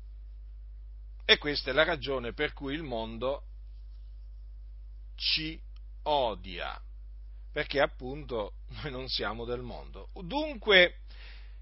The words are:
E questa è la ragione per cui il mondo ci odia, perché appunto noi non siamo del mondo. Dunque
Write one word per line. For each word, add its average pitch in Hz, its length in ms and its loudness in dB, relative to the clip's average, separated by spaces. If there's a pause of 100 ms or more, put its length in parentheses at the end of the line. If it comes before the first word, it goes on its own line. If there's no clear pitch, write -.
(1200)
E 214 140 10
questa 143 320 0
è 127 40 4
la 151 100 10
ragione 131 480 0
per 147 200 0
cui 135 200 -4
il 160 100 -2
mondo 120 640 -2 (1700)
ci 156 440 0 (440)
odia, 92 760 2 (760)
perché 147 220 4
appunto 127 720 0 (300)
noi 143 100 -4
non 127 160 -6
siamo 117 360 0
del 123 180 -2
mondo. 95 480 -8 (120)
Dunque 208 760 6 (600)